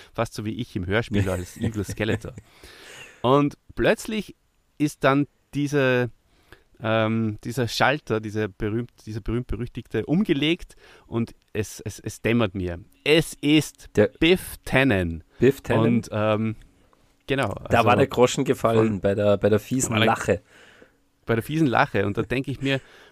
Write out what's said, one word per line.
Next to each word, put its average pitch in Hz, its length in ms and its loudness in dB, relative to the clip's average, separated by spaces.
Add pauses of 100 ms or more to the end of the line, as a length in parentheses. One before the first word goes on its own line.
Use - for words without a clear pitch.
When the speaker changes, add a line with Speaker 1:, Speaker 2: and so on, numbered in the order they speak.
(140)
Speaker 1:
Fast 113 200 -4
so 107 120 -8
wie 110 80 -4
ich - 220 -8
im 92 100 -6
Hörspiel 101 440 0
als 90 280 -6
Evil 110 260 -4
Skeletor. - 500 -4 (440)
Speaker 2:
<laughs> - 440 -20
Speaker 1:
Und 143 360 2 (180)
plötzlich 214 600 -2 (420)
ist - 260 -2
dann 139 240 4 (260)
diese, 135 580 0 (720)
ähm, 110 640 0
dieser 120 240 -4
Schalter, 120 520 0
dieser 107 280 -4
berühmt, 110 440 -6 (140)
dieser 107 160 -10
berühmt-berüchtigte, 117 840 -6
umgelegt 165 720 0 (320)
und 113 260 -4 (200)
es, - 260 -8
es, - 200 -10
es - 220 -12
dämmert 113 320 0
mir. 90 260 -6 (240)
Es 156 380 2
ist 147 540 0
Speaker 2:
Der 104 120 6 (120)
Speaker 1:
Biff 175 360 2 (100)
Tannen. 95 580 0 (160)
Speaker 2:
Biff - 220 4
Tannen? 117 340 2
Speaker 1:
Und, - 160 -2
ähm, 107 440 -2 (720)
genau, 131 260 -2 (160)
Speaker 2:
Da 117 80 4
Speaker 1:
also 113 100 6
Speaker 2:
war 120 80 6
der 139 120 4
Groschen 127 360 2
gefallen 117 440 2
Speaker 1:
von 101 140 -4
Speaker 2:
bei 101 140 2
der, 104 220 4
bei 101 120 2
der 107 100 4
fiesen 120 340 -4
Speaker 1:
Da 107 60 0
war - 60 -
der - 20 4
Speaker 2:
Lache. 110 340 0 (840)
Speaker 1:
Bei 117 100 -2
der 113 80 0
fiesen 151 240 0
Lache. 113 380 2
Und 104 120 -4
da 113 40 0
denke 127 300 -4
ich 117 100 -10
mir, 135 200 0 (300)